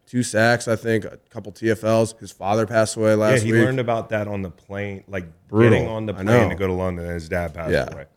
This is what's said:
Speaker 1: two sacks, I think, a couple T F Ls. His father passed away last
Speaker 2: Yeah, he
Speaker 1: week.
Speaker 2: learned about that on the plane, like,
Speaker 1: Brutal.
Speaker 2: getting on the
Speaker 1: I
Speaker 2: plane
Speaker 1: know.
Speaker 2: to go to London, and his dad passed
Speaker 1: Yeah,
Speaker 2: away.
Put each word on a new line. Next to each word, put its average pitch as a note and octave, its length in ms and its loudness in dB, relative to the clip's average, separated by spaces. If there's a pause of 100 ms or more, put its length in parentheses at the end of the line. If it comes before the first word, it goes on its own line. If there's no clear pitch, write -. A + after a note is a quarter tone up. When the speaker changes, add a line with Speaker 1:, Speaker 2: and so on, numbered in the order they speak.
Speaker 1:
two B2 160 -2
sacks, A#2 460 2
I A2+ 80 0
think, A2+ 300 -2
a - 120 -16 (140)
couple G#2 200 -14
T A2+ 200 -2
F G#2+ 120 -2
Ls. A2+ 360 2
His G2 120 -16
father G#2 360 0
passed A2 300 2
away G#2+ 180 4
last G#2+ 240 4
Speaker 2:
Yeah, G#2 80 0
he A2+ 60 0
Speaker 1:
week. A2+ 100 6
Speaker 2:
learned C3 160 2
about A2+ 300 -2
that G#2 180 -2
on G2 160 -4
the F2 80 -8
plane, G2 560 -10
like, F#2+ 180 -8 (220)
Speaker 1:
Brutal. A2 240 6
Speaker 2:
getting A2+ 160 2
on A2 180 -6
the G#2+ 80 -4
Speaker 1:
I F#2 100 -8
Speaker 2:
plane - 40 -2
Speaker 1:
know. A2 220 4
Speaker 2:
to E2+ 60 -4
go F#2+ 120 -2
to F#2 60 -2
London, F2+ 320 -4
and E2+ 100 -6
his D#2+ 140 -10
dad F2 240 -4
passed E2 180 -6
Speaker 1:
Yeah, C#2 200 0
Speaker 2:
away. C#2+ 140 -16 (120)